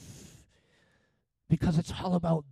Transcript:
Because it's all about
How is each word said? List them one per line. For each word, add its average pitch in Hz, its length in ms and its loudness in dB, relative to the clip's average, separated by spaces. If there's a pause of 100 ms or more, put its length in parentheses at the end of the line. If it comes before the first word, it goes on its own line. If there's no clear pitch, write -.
(1500)
Because 160 300 2
it's - 200 -4
all 185 140 0
about 165 380 2